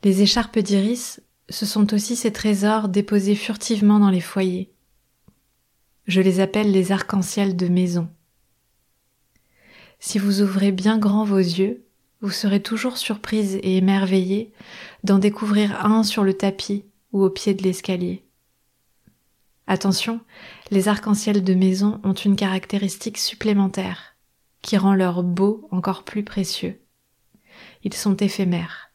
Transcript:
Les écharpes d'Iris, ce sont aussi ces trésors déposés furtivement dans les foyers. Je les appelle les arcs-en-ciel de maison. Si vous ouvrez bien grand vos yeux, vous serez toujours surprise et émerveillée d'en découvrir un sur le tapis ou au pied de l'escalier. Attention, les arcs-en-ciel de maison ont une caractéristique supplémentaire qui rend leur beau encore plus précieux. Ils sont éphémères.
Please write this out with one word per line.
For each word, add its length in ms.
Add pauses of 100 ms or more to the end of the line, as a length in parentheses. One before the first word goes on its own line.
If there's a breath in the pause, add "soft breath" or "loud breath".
Les 200
écharpes 360
d'Iris, 600 (280)
ce 160
sont 280
aussi 220
ces 160
trésors 580
déposés 460
furtivement 640
dans 100
les 120
foyers. 520 (1300)
Je 140
les 180
appelle 320
les 200
arcs-en-ciel 640
de 120
maison. 420 (1900 soft breath)
Si 180
vous 240
ouvrez 300
bien 260
grand 260
vos 140
yeux, 480 (360)
vous 100
serez 300
toujours 360
surprise 580
et 220
émerveillée 760 (520 loud breath)
d'en 160
découvrir 680
un 180
sur 200
le 100
tapis 520 (280)
ou 100
au 60
pied 240
de 100
l'escalier. 640 (1400)
Attention, 540 (500 loud breath)
les 160
arcs-en-ciel 560
de 100
maison 500
ont 100
une 220
caractéristique 800
supplémentaire 1000 (460)
qui 160
rend 180
leur 280
beau 480
encore 320
plus 200
précieux. 560 (1040 loud breath)
Ils 100
sont 240
éphémères. 760